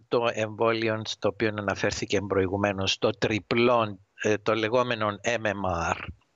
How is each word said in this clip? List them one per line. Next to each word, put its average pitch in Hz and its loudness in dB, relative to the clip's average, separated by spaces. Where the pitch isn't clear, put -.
το 117 2
εμβόλιο 110 0
στο - -4
οποίο 107 0
αναφέρθηκε 101 -2
προηγουμένως, 95 0
το 117 0
τριπλό, 113 0
ε, 107 2
το 104 0
λεγόμενο 110 0
M 117 0
M 98 -2
R, - -2